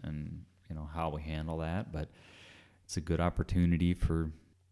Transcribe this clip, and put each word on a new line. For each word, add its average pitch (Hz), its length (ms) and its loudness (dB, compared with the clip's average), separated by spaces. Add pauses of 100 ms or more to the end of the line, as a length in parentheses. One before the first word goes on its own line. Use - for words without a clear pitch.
and, 80 400 -8 (240)
you 82 80 -6
know, 76 180 -6
how 82 160 -2
we 76 120 -4
handle 78 360 -4
that. 82 340 -2
But 76 160 -4 (760)
it's - 120 -10
a 78 40 0
good 82 200 2
opportunity 87 760 4
for 82 360 2 (420)